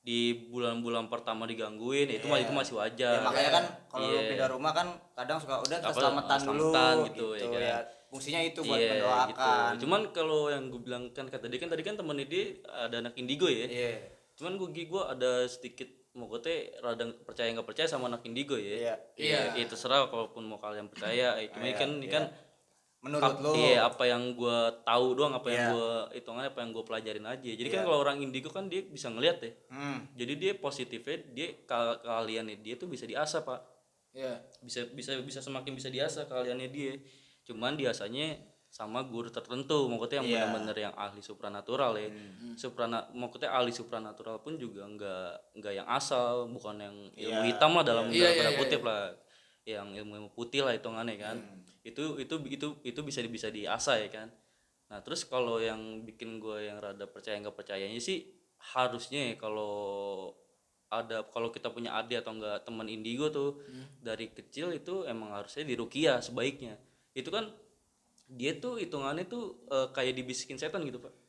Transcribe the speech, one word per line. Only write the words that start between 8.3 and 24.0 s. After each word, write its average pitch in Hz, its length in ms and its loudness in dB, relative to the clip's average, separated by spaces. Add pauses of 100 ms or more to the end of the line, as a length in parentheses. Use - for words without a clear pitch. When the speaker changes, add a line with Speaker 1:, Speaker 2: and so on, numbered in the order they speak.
Speaker 2:
itu 160 180 0
buat 117 140 2
Speaker 1:
Iya, 113 220 6
Speaker 2:
mendoakan. 127 320 6
Speaker 1:
gitu. 131 160 2 (340)
Cuman 175 300 4
kalau 156 400 4
yang 139 180 0
gue 123 140 -8
bilang 123 300 -6
kan, 139 140 -8
kata 127 200 -8
dia 123 100 -4
kan, 170 140 -2
tadi 160 160 -2
kan 208 80 -2
temen 160 260 -2
dia 160 240 0 (220)
ada 117 320 -4
anak 120 180 -4
indigo 131 320 0
ya? 120 200 2
Speaker 2:
Iya. 120 260 -2 (400)
Speaker 1:
Cuman 180 240 -6
gue, 185 160 -4
gue 170 320 -4
ada 127 260 2 (140)
sedikit, 123 400 -10 (260)
mau 120 140 -10
gue 113 160 -6
teh 165 160 -2 (220)
rada 117 260 -2 (160)
percaya 117 300 -2
nggak 113 160 -4
percaya 151 180 0
sama 131 240 0
anak 120 160 -6
indigo 131 320 -2
ya. 101 160 -2
Speaker 2:
Iya. 113 200 0 (200)
Speaker 3:
Iya. 151 260 2 (140)
Speaker 1:
Ya, 120 120 0
terserah 127 440 2
kalaupun 113 340 -4
mau 107 140 -8
kalian 104 320 -8
percaya, 117 480 2
ya, 110 100 -2
cuma 113 160 -8
Speaker 2:
Iya, 110 140 -2
Speaker 1:
kan 139 160 2
ini 143 80 -6
Speaker 2:
iya. 131 140 -4
Speaker 1:
kan 156 100 4 (760)
Speaker 2:
Menurut 143 260 2
Speaker 1:
ap-, 139 120 2
Speaker 2:
lo. 147 160 2
Speaker 1:
iya, 123 260 10
apa 120 240 4